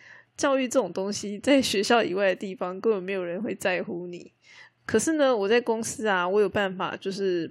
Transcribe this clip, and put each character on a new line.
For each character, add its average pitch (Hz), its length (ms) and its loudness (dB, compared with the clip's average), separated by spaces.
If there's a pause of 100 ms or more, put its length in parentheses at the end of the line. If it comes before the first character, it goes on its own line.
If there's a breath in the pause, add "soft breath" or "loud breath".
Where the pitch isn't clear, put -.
(360 loud breath)
教 277 220 2
育 262 100 0
这 262 120 2
种 285 120 -2
东 196 220 -4
西， 208 260 -8
在 269 220 4
学 196 200 0
校 226 220 4
以 175 120 -2
外 196 140 2
的 185 60 2
地 190 200 -8
方 185 260 -6
根 226 100 2
本 196 100 0
没 185 120 -6
有 190 100 -2
人 175 180 -6
会 220 140 -6
在 180 280 -2
乎 175 240 -8
你。 - 260 -14 (520 loud breath)
可 - 120 0
是 320 160 2
呢， 277 220 4
我 196 120 0
在 233 140 4
公 226 200 -2
司 226 260 -6
啊， 180 200 2
我 202 140 4
有 196 80 4
办 190 260 0
法 180 220 -4
就 190 140 -6
是 180 400 -2